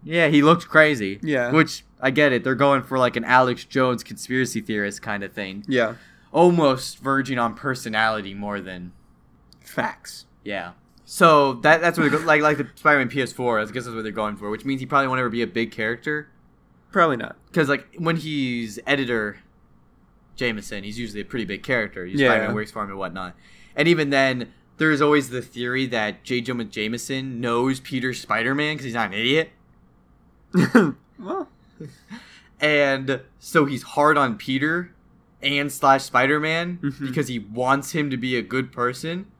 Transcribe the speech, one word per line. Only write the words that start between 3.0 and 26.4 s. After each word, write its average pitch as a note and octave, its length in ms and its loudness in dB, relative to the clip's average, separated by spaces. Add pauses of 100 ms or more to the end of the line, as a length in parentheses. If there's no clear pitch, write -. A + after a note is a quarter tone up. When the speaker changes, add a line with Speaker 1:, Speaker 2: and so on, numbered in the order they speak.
Speaker 1:
an A#2 80 -2
Alex B2 420 4
Jones B2+ 380 0
conspiracy B2+ 580 -4
theorist G#2 420 -6
kind G#2 200 -6
of F#2+ 100 -12
thing. G2+ 360 -10
Speaker 2:
Yeah. A#2+ 260 0 (380)
Speaker 1:
Almost D#3 640 4
verging C3+ 400 -2
on A#2 160 0
personality A2 800 -2
more G2+ 260 -6
than F2+ 300 -12 (720)
Speaker 2:
Facts. - 680 -10 (160)
Speaker 1:
Yeah. F#2 300 -10 (320)
So D3 480 4 (100)
that, D#3+ 180 6
that's E3+ 160 0
what D#3 140 2
they D#3 80 0
go, D#3+ 60 -4
like, D3+ 180 4
like D3+ 160 4
the C#3 160 -4
Spider-Man C#3 340 2
P C3+ 140 -2
S A#2 100 -4
four, A#2+ 280 0
I G#2+ 60 -2
guess A#2+ 180 -8
that's A#2 100 -12
what A2+ 80 -6
they're G#2+ 80 -6
going G#2 260 -4
for, G#2 140 -8
which G#2+ 140 -8
means C3+ 160 -4
he C3 60 -8
probably C#3 200 2
won't B2+ 140 -2
ever B2 80 -2
be A#2 140 -2
a A2+ 40 0
big A2+ 240 -4
character. A#2+ 580 -6 (640)
Speaker 2:
Probably E3 280 2
not. - 180 -10 (160)
Speaker 1:
'Cause, D3+ 160 2
like, C#3 180 -2 (120)
when E3 180 0
he's B2+ 680 -4
editor A#2+ 540 -2 (960)
Jameson, G#2+ 480 -6
he's G#2 160 -10
usually G#2 220 -8
a G2+ 40 -10
pretty A2+ 200 -6
big F#2+ 180 -8
character. G#2 420 -4
He's F#2+ 160 -6
Speaker 2:
Yeah. B2+ 100 6
Speaker 1:
Spider-Man A2 260 0
works G#2+ 160 -8
for A2 100 -8
him G2 80 -8
and G2 80 -12
whatnot. F#2 380 -10 (400)
And D3+ 100 2
even D#3 240 2
then, C3 380 0 (300)
there's D#3 220 2
always D3 300 4
the B2 120 -6
theory B2 440 -4
that A2 380 -4
J. B2+ 160 -2